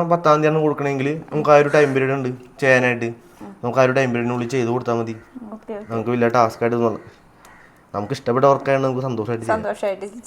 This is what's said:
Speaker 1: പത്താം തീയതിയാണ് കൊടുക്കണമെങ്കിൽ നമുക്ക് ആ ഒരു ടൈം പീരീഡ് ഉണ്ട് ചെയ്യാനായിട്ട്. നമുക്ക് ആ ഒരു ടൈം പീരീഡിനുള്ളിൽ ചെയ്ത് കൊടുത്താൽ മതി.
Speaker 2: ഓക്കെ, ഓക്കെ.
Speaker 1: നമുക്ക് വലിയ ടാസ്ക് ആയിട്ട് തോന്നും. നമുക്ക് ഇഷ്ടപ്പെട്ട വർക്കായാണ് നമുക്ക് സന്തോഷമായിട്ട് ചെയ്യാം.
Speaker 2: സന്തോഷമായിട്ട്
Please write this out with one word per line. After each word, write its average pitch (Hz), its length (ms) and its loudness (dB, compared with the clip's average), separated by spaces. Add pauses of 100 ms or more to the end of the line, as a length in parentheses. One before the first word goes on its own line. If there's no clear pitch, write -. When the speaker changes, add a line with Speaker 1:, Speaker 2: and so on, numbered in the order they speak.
(120)
Speaker 1:
പത്താം 165 220 4
തീയതിയാണ് 151 280 2
കൊടുക്കണമെങ്കിൽ 143 600 -2 (120)
നമുക്ക് 151 160 0
ആ 147 60 8
ഒരു 147 140 6
ടൈം 147 240 4
പീരീഡ് 131 180 0
ഉണ്ട് 135 180 -2 (300)
ചെയ്യാനായിട്ട്. 123 540 2 (280)
നമുക്ക് 123 380 -6
ആ 131 40 8
ഒരു 127 80 4
ടൈം 131 200 0
പീരീഡിനുള്ളിൽ 120 360 -2
ചെയ്ത് 120 220 -2
കൊടുത്താൽ 120 240 -2
മതി. 113 240 -4 (360)
Speaker 2:
ഓക്കെ, 226 200 -14
ഓക്കെ. 202 200 -12
Speaker 1:
നമുക്ക് 113 160 -4
വലിയ 120 180 2
ടാസ്ക് 117 360 0
ആയിട്ട് 117 140 0
തോന്നും. 117 240 -2 (920)
നമുക്ക് 202 180 -6
ഇഷ്ടപ്പെട്ട 127 320 -2
വർക്കായാണ് 135 380 2
നമുക്ക് 131 180 -2
സന്തോഷമായിട്ട് 113 440 -6
ചെയ്യാം. 220 180 -2
Speaker 2:
സന്തോഷമായിട്ട് 202 420 -6 (220)